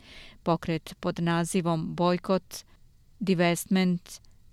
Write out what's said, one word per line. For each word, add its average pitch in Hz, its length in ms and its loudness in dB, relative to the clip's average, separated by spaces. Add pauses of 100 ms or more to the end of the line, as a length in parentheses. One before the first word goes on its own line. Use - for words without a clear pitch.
(440)
Pokret 165 560 -2
pod 180 200 -4
nazivom 170 760 0
Boycott, 180 680 0 (540)
Divestment 180 1000 0 (300)